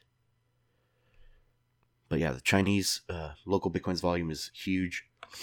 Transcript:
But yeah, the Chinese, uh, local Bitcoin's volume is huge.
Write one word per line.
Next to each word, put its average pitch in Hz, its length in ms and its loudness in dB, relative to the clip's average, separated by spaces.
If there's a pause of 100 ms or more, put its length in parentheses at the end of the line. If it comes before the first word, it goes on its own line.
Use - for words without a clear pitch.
(2000)
But 78 100 2
yeah, 76 120 2
the 64 100 -6
Chinese, 98 680 2
uh, 80 220 -8 (140)
local 95 260 2
Bitcoin's 90 300 -2
volume 87 280 2
is - 240 -8
huge. 92 520 -2 (380)